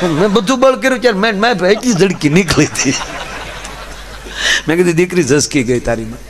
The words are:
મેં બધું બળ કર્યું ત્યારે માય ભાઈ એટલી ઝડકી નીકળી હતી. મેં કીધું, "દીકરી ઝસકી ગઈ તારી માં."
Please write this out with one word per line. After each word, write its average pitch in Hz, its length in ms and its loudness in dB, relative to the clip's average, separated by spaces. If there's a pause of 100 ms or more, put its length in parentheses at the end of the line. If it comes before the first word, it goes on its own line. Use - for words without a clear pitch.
મેં 175 260 2
બધું 240 260 2
બળ 262 160 4
કર્યું 254 240 0
ત્યારે 220 320 2
માય 214 220 0
ભાઈ 180 180 2
એટલી 226 200 2
ઝડકી 175 380 2
નીકળી 156 360 4
હતી. - 280 -2 (1700)
મેં 160 100 2
કીધું, 175 160 4
"દીકરી 180 300 2
ઝસકી 143 400 2
ગઈ 120 160 0
તારી 117 260 -4
માં." 117 140 -12 (100)